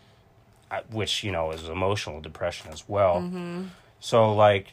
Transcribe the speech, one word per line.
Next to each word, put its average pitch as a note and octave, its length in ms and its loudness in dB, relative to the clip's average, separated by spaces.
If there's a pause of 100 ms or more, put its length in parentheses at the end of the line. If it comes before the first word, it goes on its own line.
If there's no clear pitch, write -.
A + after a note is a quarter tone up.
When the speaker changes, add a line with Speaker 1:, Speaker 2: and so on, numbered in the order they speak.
(720)
Speaker 1:
I, G2 200 -8
which, A2 340 -4
you G2+ 80 -4
know, E2 180 -2
is D#2+ 180 -10
emotional F#2 520 -4
depression D#2+ 520 -8
as - 160 -18
well. G2+ 280 4
Speaker 2:
Mm-hmm. F3 480 -6 (360)
Speaker 1:
So, A2 340 4
like, G#2 380 6